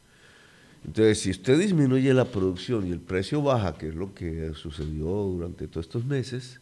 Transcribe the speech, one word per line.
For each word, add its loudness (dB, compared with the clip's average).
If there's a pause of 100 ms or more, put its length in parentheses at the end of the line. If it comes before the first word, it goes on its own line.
(840)
Entonces, 4
si -2
usted 2
disminuye 4
la 6
producción -2
y -2
el -4
precio -2
baja, 2
que -6
es -6
lo -6
que -6
sucedió -6
durante -4
todos -6
estos -4
meses, -6